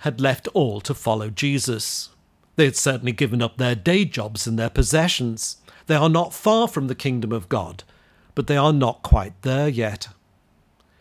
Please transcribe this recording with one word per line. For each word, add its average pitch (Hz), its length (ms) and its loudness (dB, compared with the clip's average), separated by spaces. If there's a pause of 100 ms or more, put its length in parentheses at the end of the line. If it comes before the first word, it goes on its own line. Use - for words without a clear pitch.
had 123 180 -2
left 131 340 0
all 113 280 2
to 143 120 -4
follow 110 360 -2
Jesus. 127 800 -4 (460)
They 156 100 6
had 131 100 4
certainly 127 360 -2
given 120 300 0
up 117 140 -4
their 123 200 0
day 170 300 2
jobs 110 420 -6
and 113 100 -2
their 113 140 0
possessions. 131 840 0 (280)
They 156 100 2
are 151 140 4
not 165 240 2
far 226 340 2
from 143 200 -4
the 127 80 -4
kingdom 120 360 -4
of 107 160 -4
God, 92 360 -4 (500)
but 139 140 -4
they 147 100 2
are 147 160 4
not 127 300 0
quite 98 400 0
there 135 240 0
yet. 113 400 -4 (920)